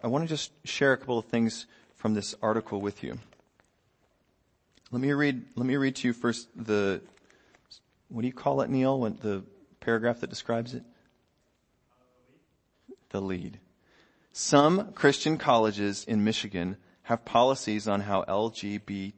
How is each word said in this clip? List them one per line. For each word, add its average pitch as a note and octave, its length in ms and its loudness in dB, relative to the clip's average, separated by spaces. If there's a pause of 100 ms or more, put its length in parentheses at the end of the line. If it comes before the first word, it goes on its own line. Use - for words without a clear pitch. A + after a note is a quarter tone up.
I A#2 40 -2
wanna D3 200 -2
just D#3 240 -6 (160)
share C#3 260 2
a B2 40 2
couple B2 200 -4
of A2 80 -4
things A2+ 400 0 (300)
from G#2+ 180 -2
this G2+ 280 -4
article A2 400 -2
with G2+ 200 -6
you. B1 160 -8 (1700)
Let B2 100 -2
me C#3 120 2
read, C#3 320 0 (100)
let B2 100 -2
me C3 120 2
read C3+ 200 2
to - 100 0
you A#2+ 60 2
first A#2 420 -2
the, G#2 460 0 (1080)
what A#2 120 -6
do B2 60 0
you B2+ 60 -4
call C#3 280 0
it, C3+ 80 0
Neil, C3+ 300 2
when A2 220 -2
the G2 220 -4 (360)
paragraph A#2 400 0
that - 100 -6
describes A#2 440 -6
it? - 100 -12 (2250)
The G2+ 120 -4
lead. F#2+ 380 -6 (720)
"Some D#3 640 4
Christian D3+ 440 4
colleges G#2 680 2
in G#2+ 200 2
Michigan G2 540 -2 (260)
have - 220 -2
policies A#2 600 2
on G2+ 140 0
how G2+ 200 0
L G#2 280 -2
G G#2 280 -8
B G2+ 400 -8